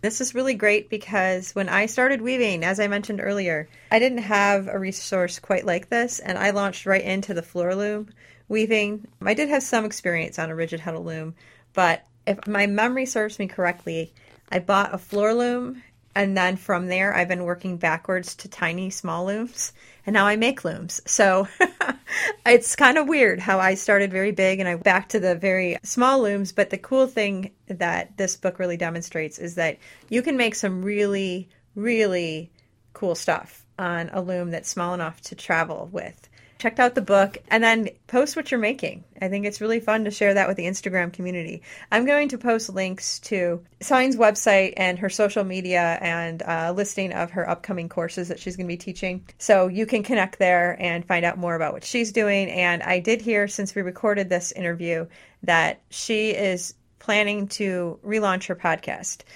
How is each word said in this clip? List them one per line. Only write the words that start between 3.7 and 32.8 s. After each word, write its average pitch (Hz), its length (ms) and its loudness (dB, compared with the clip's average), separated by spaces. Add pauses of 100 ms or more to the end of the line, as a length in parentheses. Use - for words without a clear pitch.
I 220 60 4
didn't 247 220 2
have 202 480 2
a 202 100 -4
resource 190 600 -4
quite - 260 -2
like 180 240 -2
this, 240 300 -2
and 185 180 -6
I 196 140 2
launched 196 340 -4
right 190 180 2
into 196 300 -4
the 170 80 -4
floor 175 320 -2
loom 208 360 -4 (380)
weaving. 214 600 0 (160)
I 196 100 2
did 285 160 0
have 277 140 2
some 220 220 0
experience 175 520 -4
on 165 140 -4
a 160 40 -8
rigid 165 260 -4
heddle 165 220 -8
loom, 160 300 -8 (400)
but 175 320 2 (220)
if 196 200 -2
my 202 200 2
memory 247 400 0
serves 220 320 -2
me 196 80 -4
correctly, 170 680 -4 (380)
I 190 80 0
bought 196 340 2
a 190 60 -6
floor 208 340 0
loom, 247 480 -2 (360)
and 196 200 2
then 185 180 2
from 185 320 -2
there, 190 260 0
I've 180 140 2
been 180 160 -2
working 175 320 -4
backwards 175 600 -2
to - 120 -16
tiny, 180 420 -4
small 175 360 -6
looms, 220 480 -6 (320)
and 202 80 -2
now 202 140 6
I 208 100 4
make 240 260 0
looms. - 420 -6
So 196 400 4 (140)
<laughs> - 840 -2
it's 240 300 8
kind 285 220 6
of 294 100 2
weird 240 320 4
how 190 200 2
I 190 140 4
started 196 380 2
very 190 200 0
big 190 280 2
and 185 100 -2
I 175 60 0
back 185 340 2
to 214 100 0
the 180 160 2
very 185 480 0
small 262 380 4
looms. 202 300 0
But 202 180 0
the 196 80 -4
cool 262 300 2
thing 202 440 -4 (160)
that 175 500 -4
this 190 180 -2
book 180 240 -4
really 175 180 -2
demonstrates 165 640 -6
is 170 160 -10
that 165 220 -2 (320)
you 233 120 2
can 269 160 0
make 233 180 0
some 185 280 -2
really, 196 680 -2 (260)
really 185 760 0 (420)